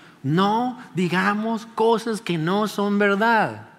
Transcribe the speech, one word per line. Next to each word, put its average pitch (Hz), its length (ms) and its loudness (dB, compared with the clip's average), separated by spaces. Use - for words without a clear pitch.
No 208 560 0
digamos 202 720 -2
cosas 226 460 0
que 175 160 -4
no 190 320 0
son 202 300 -2
verdad. 202 680 2